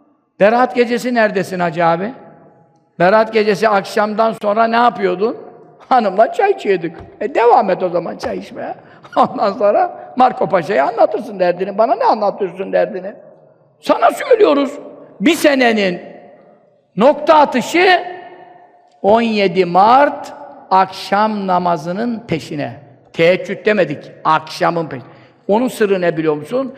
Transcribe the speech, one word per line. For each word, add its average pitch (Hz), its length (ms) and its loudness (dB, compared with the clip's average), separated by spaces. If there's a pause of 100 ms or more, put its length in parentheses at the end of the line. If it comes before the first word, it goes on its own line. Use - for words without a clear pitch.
(400)
Berat 240 340 2
gecesi 240 400 -2
neredesin 190 460 0
Hacı 170 240 -2
abi? 170 280 0 (840)
Berat 214 340 4
gecesi 214 360 2
akşamdan 214 760 0
sonra 208 220 0
ne 226 120 0
yapıyordun? 214 600 0 (520)
Hanımla 220 440 2
çay 403 180 0
içiyorduk. - 420 -2 (280)
E, 214 140 -6
devam 359 360 4
et 180 120 -2
o 185 60 0
zaman 170 280 -6
çay 208 220 -8
içmeye. - 360 -12 (200)
<laughs> - 220 -12
Ondan 220 360 0
sonra 302 640 0
Marco 247 320 2
Paşa'ya 190 400 0
anlatırsın 302 520 -2
derdini. 185 380 -2
Bana 240 160 2
ne 466 100 -2
anlatıyorsun 196 680 -2
derdini? 180 420 -2 (680)
Sana - 300 2
söylüyoruz. 302 680 2 (420)
Bir 277 140 2
senenin 226 680 0 (960)
nokta 294 380 4
atışı 330 680 2 (1000)
on 208 180 4
yedi 202 440 -2
Mart 226 680 2 (380)
akşam 196 760 0
namazının 180 840 -4
peşine. 143 440 -6 (400)
Teheccüd 185 540 0
demedik, 185 460 -2 (120)
akşamın 165 640 -2
peşine. 131 220 -14 (400)
Onun 226 200 0
sırrı 196 320 0
ne 170 160 0
biliyor 156 200 0
musun? 240 420 -6